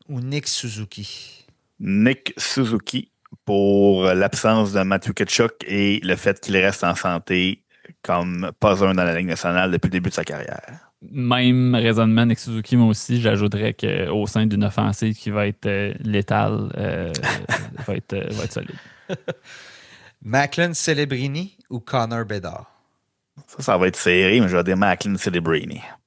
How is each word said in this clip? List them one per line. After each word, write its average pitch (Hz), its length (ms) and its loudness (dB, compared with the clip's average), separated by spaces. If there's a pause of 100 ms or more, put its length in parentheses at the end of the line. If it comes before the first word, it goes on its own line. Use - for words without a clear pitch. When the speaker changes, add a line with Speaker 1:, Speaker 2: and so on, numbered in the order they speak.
(100)
Speaker 1:
ou 127 100 -6
Nick 139 260 -6
Suzuki ? - 1000 -10 (340)
Speaker 2:
Nick 107 560 2
Suzuki - 760 -2 (360)
pour 101 580 4
l'absence 101 680 4
de 95 100 2
Matthew 98 320 0
Tkachuk 113 400 0 (120)
et 101 380 0
le 90 120 0
fait 101 220 -2
qu'il 98 200 -2
reste 98 260 0
en 85 100 0
santé 90 720 -2 (380)
comme 90 580 -2
pas 98 240 4
un 95 100 4
dans 90 80 2
la 85 160 0
Ligue 92 80 -2
nationale 90 460 0
depuis 85 160 0
le 92 40 -2
début 90 180 -2
de - 40 -10
sa 85 80 -4
carrière. - 640 -12 (120)
Speaker 3:
Même 123 760 2
raisonnement, 113 500 4
Nick 117 140 2
Suzuki, 113 360 -2
moi 117 120 8
aussi, 120 320 0
j'ajouterais 104 540 0
qu'au 101 520 -2
sein 110 200 0
d'une 104 180 2
offensive 107 500 0
qui - 160 -8
va 104 160 0
être, 104 200 -6
euh, 101 340 -2
létale, 104 760 0
euh, 87 360 -4 (340)
Speaker 2:
<laughs> - 400 -8
Speaker 3:
va 101 80 -4
être, - 200 -8
euh, 98 180 -6
va 107 120 -6
être - 80 -10
solide. - 220 -10 (1500)
Speaker 1:
Macklin 143 520 0
Celebrini 147 840 -4 (140)
ou 123 100 -8
Connor 117 440 -4
Bedard ? 101 420 -8 (800)
Speaker 2:
Ça, - 160 -16
ça 101 160 2
va 92 80 4
être 92 100 0
serré, 95 440 4
mais 98 80 4
je 90 80 2
vais 85 80 2
dire 92 120 0
Macklin 98 400 0
Celebrini. 82 640 -2 (260)